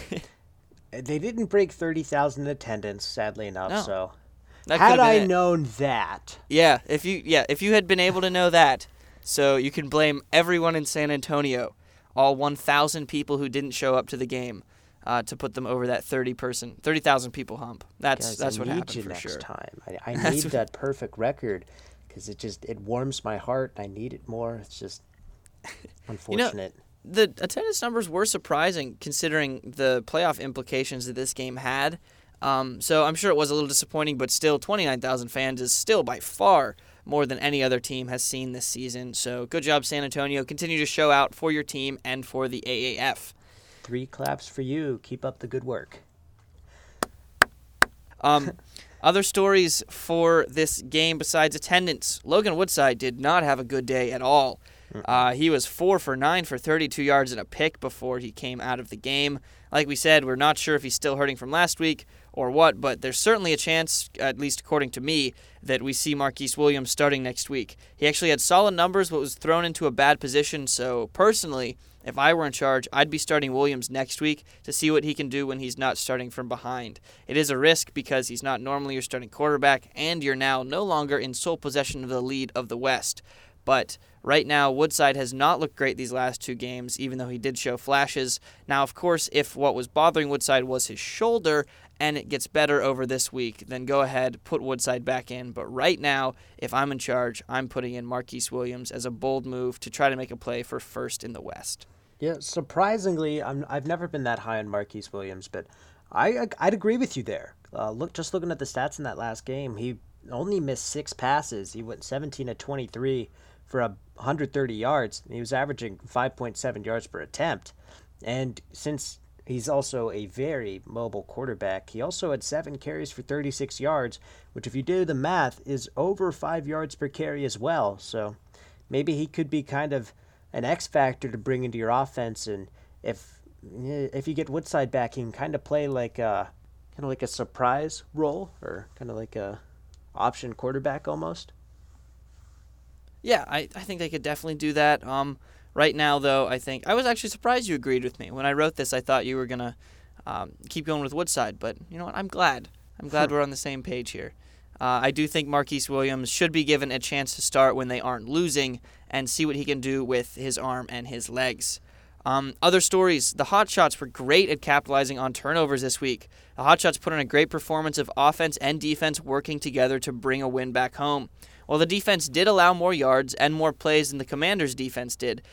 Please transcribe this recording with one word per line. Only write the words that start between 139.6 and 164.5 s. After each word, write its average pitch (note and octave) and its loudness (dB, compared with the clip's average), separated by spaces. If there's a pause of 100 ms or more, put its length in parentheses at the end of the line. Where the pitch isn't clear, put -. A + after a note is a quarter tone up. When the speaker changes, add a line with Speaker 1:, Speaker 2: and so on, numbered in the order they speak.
Speaker 2:
option A#2+ -2
quarterback C3+ -6
almost. D#3+ -8 (1700)
Speaker 1:
Yeah, - 4
I, D3 -4
I F#3 -12
think F#3+ -8
they E3 -4
could D3 -6
definitely D3+ -4
do D3+ -2
that. D3 4
Um, C#3 -2 (360)
right D3+ 4
now, D3 4
though, C3+ 4
I B2+ -2
think, C3 -8
I G#3 4
was B3+ 0
actually A#3 -2
surprised A#3+ 0
you E3 -2
agreed B2+ 0
with B2 -6
me. F#2+ -12
When C3+ -4
I C#3 2
wrote D3+ 2
this, C3+ -4
I B2+ 0
thought B2+ 2
you C3 -4
were B2+ -2
gonna, B2 -6 (500)
um, - -8 (160)
keep D#3 -8
going D#3 -2
with C#3 -6
Woodside, B2+ -2
but A2 -6 (120)
you E3 -16
know F3 -10
what? - -10
I'm G3 -6
glad. D#3+ 0 (300)
I'm D3 -10
glad D3 2
Speaker 2:
Hmm. D3 0
Speaker 1:
we're D3 4
on C#3 0
the C3+ -8
same C3+ -8
page - -6
here. - -12 (460)
Uh, B2+ 2
I C#3 4
do D3+ 0
think D3 -2
Marquise C#3+ 0
Williams C3+ 0
should E3+ 2
be D#3+ 2
given C#3 2
a C3+ -2
chance C#3 -4
to - -8
start C3+ 6
when C3 -2
they B2 -4
aren't A#2 -6
losing C#3 0 (300)
and C3+ -4
see D#3+ 0
what D3 0
he C#3+ -4
can C#3 -2
do C3+ -2
with B2 0
his C3 -4
arm B2+ -6
and B2 -10
his A#2 -10
legs. B2 -4 (460)
Um, C3+ 0 (100)
other F3+ 8
stories, F3+ 4
the C#3 0
Hotshots G3 4
were C#3 -8
great C#3+ 4
at D3+ -2